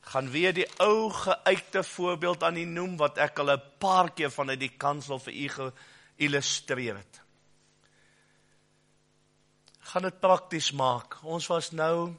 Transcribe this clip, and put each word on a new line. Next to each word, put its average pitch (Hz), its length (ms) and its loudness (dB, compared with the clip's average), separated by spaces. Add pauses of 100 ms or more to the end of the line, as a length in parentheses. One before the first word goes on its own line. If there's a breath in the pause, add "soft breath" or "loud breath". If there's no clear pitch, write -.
Gaan 135 300 -4
weer 170 220 2
die 175 140 0 (120)
ou 214 320 4
geuite 190 720 0
voorbeeld 175 600 -2
aan 170 140 2
u 170 80 -4
noem, 175 320 -6
wat 147 200 2
ek 143 220 0
al 143 120 2
'n 135 100 2 (180)
paar 185 320 4
keer 147 200 -2
vanuit 135 280 -4
die 135 180 -8
kansel 143 420 -4
vir - 140 -12
u 135 160 -8
geïllustreer 131 1500 -4
het. - 240 -20 (2750 soft breath)
Gaan - 160 -2
dit 185 180 -6
prakties 180 520 2
maak. 127 520 -2
Ons 160 240 -6
was 165 240 -2
nou 165 480 -2